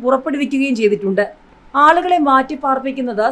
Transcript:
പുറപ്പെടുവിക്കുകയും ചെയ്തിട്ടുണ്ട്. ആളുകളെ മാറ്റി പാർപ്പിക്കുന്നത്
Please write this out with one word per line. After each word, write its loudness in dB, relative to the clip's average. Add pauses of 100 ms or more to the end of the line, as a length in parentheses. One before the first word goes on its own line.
പുറപ്പെടുവിക്കുകയും -2
ചെയ്തിട്ടുണ്ട്. 0 (480)
ആളുകളെ 4 (100)
മാറ്റി 2
പാർപ്പിക്കുന്നത് -4